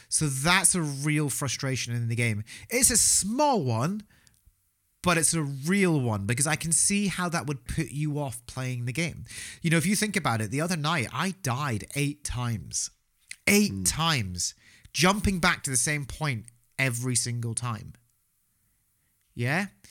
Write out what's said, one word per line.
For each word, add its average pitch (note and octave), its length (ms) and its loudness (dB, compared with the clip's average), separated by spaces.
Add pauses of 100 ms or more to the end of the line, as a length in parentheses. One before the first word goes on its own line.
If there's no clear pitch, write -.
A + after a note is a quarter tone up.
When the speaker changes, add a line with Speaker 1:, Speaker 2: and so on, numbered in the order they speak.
Speaker 1:
So - 200 0
that's E3+ 480 2
a F3 60 0
real D3+ 460 0
frustration C3 680 -4
in A#2+ 140 -2
the A#2 60 0
game. A2 300 0 (260)
It's B3+ 200 4
a A#3+ 60 2
small A#3+ 680 2
one, B2+ 400 -2 (1000)
but E3+ 160 4
it's E3 160 2
a E3 80 0
real D#3 580 2
one G#2+ 260 0
because B2 200 2
I D#3 80 0
can D#3+ 160 -4
see G3+ 380 2
how F3 220 -2
that D#3+ 180 -4
would C#3+ 160 -8
put - 260 -4
you D3 300 -2
off C3+ 260 -8
playing B2+ 380 -6
the B2 80 -4
game. D#3+ 320 -4 (360)
You E3+ 100 2
know, E3 60 6
if E3 100 2
you G3+ 100 2
think G#3+ 180 0
about C#3 260 0
it, G#2 120 -4
the C3+ 80 0
other F3 160 0
night D3+ 360 0
I E3+ 300 -4
died C#3 440 -2 (100)
eight C#3+ 260 -2
times. A#2 680 -4 (580)
Eight G3+ 240 6
Speaker 2:
Hmm. F#3+ 100 -4
Speaker 1:
times. C3 720 0 (380)
Jumping F#3+ 480 4
back F3 240 2
to C#3 60 -4
the C3 60 0
same D3 300 0
point C3+ 380 -4 (340)
every B2+ 380 0
single A#2 380 -2
time. G#2+ 400 -6 (1400)
Yeah? C#3+ 320 -2 (240)